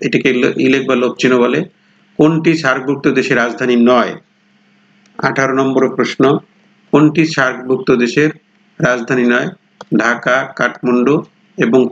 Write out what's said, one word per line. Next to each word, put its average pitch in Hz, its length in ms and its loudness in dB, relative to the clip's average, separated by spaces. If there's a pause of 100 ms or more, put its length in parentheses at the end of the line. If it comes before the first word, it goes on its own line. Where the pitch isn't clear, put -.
এটাকে 135 300 0
ইলে-, 123 300 -2
ইলেক 131 260 0
বা 131 80 0
লোপ 120 240 -2
চিহ্ন 127 200 2
বলে। 123 260 0 (520)
কোনটি 160 400 2
সার্কভুক্ত 135 520 -2
দেশের 131 280 0
রাজধানী 120 400 0
নয়? 117 400 4 (1040)
আঠারো 135 360 -2
নম্বর 131 400 0
প্রশ্ন, 135 440 0 (520)
কোনটি 151 360 2
সার্কভুক্ত 127 640 -2
দেশের 127 400 0 (500)
রাজধানী 123 420 -2
নয়? 123 260 0 (500)
ঢাকা, 123 580 -2
কাঠমান্ডু 123 680 0 (360)
এবং 127 340 2